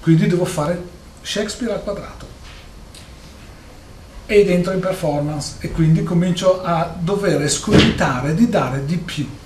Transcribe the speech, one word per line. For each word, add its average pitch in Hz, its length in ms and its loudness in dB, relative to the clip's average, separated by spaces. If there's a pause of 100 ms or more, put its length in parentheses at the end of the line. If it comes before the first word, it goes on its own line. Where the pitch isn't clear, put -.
Quindi 165 260 4
devo 175 180 2
fare 175 380 -4 (400)
Shakespeare 220 500 -6
al 185 100 -6
quadrato. - 500 -10 (1900)
Ed 202 240 6
entro 180 220 2
in 180 80 0
performance 151 800 -2
e - 100 -8
quindi 160 320 4
comincio 180 600 2
a 170 360 -2
dover 175 440 0
escogitare 156 920 2
di 220 140 4
dare 139 360 -2
di 160 120 -2
più. 151 300 -6 (200)